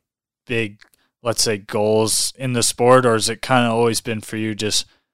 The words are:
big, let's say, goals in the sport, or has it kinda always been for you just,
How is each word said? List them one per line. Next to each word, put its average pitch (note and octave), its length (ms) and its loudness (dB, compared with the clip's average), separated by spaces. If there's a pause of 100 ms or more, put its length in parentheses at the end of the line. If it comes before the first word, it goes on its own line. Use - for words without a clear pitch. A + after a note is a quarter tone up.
(460)
big, A2+ 360 -6 (420)
let's A#2 200 -2
say, A2 140 0
goals G#2+ 800 0
in C3 160 -6
the A#2 100 0
sport, B2+ 420 4
or A#2 80 4
has G#2+ 160 -2
it A2 120 -8
kinda B2 280 2
always A2+ 320 0
been A2 200 -6
for - 160 -10
you A2 180 -4
just, G#2 300 -4 (280)